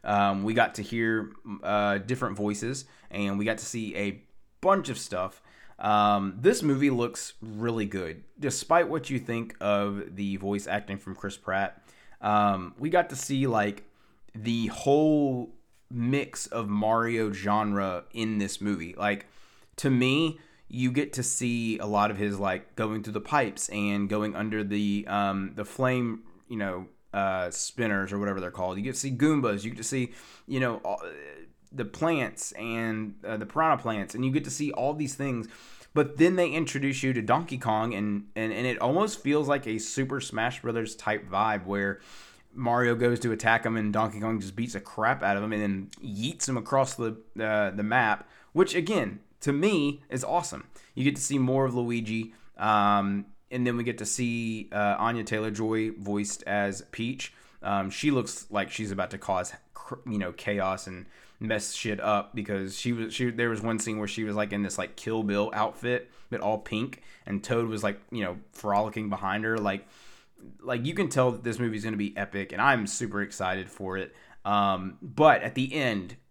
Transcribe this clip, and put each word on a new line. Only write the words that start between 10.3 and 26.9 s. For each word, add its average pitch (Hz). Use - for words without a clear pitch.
voice 98
acting 98
from 95
Chris 98
Pratt. 95
Um, 101
we 143
got 175
to 135
see, 135
like, 104
the 113
whole 143
mix 123
of 110
Mario 113
genre 101
in 110
this 98
movie. 90
Like, 101
to 139
me, 135
you 123
get 143
to 131
see 117
a -
lot 104
of 104
his, 101
like, 95
going 107
through 107
the 104
pipes 127
and 101
going 104
under 107
the, 104
um, 98
the 101
flame, 123
you 117
know, 95